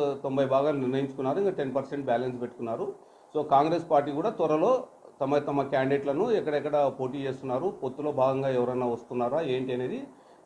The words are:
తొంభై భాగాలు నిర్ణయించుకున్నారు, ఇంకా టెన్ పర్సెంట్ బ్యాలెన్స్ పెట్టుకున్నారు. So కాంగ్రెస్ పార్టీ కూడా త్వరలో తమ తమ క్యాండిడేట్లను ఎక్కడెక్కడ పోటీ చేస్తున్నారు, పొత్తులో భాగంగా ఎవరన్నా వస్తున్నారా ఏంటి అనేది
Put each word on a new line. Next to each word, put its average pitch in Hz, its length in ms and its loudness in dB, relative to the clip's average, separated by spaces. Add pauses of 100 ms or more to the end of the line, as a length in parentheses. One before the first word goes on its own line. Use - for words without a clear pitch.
(220)
తొంభై 135 240 0
భాగాలు 139 320 2
నిర్ణయించుకున్నారు, 135 600 -2
ఇంకా 202 120 2
టెన్ 135 240 -2
పర్సెంట్ 139 300 -4
బ్యాలెన్స్ 120 380 0
పెట్టుకున్నారు. 120 520 -6 (420)
So 147 60 0
కాంగ్రెస్ 160 480 2
పార్టీ 143 220 4
కూడా 165 180 -2
త్వరలో 175 540 2 (360)
తమ 143 180 2
తమ 143 240 0
క్యాండిడేట్లను 139 680 0
ఎక్కడెక్కడ 147 680 2
పోటీ 131 180 -4
చేస్తున్నారు, 135 640 -4
పొత్తులో 143 300 -4
భాగంగా 135 360 2
ఎవరన్నా 127 380 0
వస్తున్నారా 120 540 -2
ఏంటి 131 320 -2
అనేది 135 300 -4 (440)